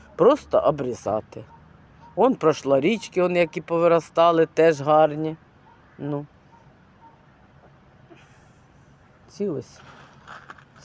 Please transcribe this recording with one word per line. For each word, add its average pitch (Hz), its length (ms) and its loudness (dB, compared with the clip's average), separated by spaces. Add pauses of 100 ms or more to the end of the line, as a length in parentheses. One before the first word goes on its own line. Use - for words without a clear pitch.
(160)
просто 208 440 2
обрізати. 117 840 -4 (720)
Вон 226 200 2
прошлорічки, 156 880 -2
вон 180 140 0
які 175 260 -2
повиростали, 165 840 2
теж 156 360 2
гарні. 156 560 0 (600)
Ну. 147 280 -8 (3000)
Ці 202 200 -10
ось. - 320 -10 (1040)